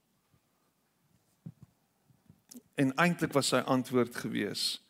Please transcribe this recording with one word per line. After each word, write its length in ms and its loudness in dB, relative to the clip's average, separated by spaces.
En 200 0
eintlik 380 2
was 140 2
sy 120 2
antwoord 560 2
gewees 760 -4